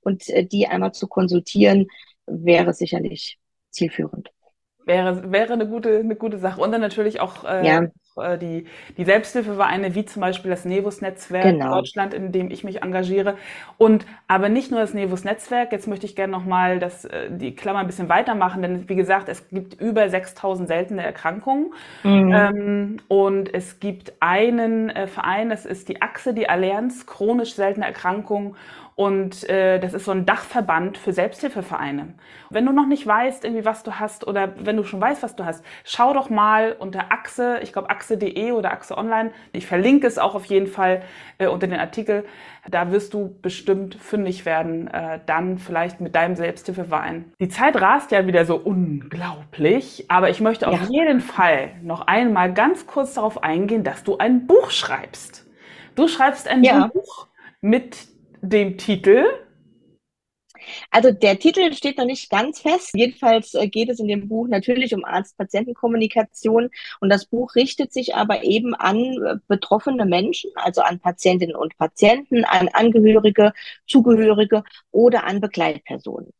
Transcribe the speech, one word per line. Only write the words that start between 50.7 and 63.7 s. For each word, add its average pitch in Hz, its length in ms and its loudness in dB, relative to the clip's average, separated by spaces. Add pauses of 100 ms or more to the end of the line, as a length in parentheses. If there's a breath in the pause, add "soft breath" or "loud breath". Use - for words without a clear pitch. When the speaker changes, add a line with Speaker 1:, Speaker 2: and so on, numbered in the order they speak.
Speaker 1:
Ja. 196 40 -6
Speaker 2:
jeden 277 320 2
Fall 160 520 2 (100)
noch 165 240 -8
einmal 190 480 2
ganz 262 320 0
kurz 269 300 -4
darauf 214 260 -2
eingehen, 196 420 0
dass - 200 -6
du - 160 -2
ein 247 260 2
Buch 403 240 6
schreibst. - 800 -8 (480 loud breath)
Du 311 120 4
schreibst 277 400 0
ein 254 160 6
Speaker 1:
Ja. 254 300 6
Speaker 2:
Buch - 320 -8 (340 soft breath)
mit 233 380 0 (480)
dem 196 320 2
Titel? 202 460 4 (1700 loud breath)
Speaker 1:
Also 233 220 8
der 196 260 4
Titel 339 320 4
steht 277 260 -6
noch 262 60 0
nicht 254 260 -4
ganz 233 300 0
fest. 349 340 0
Jedenfalls, 226 600 2
äh, 208 160 0
geht 226 200 -2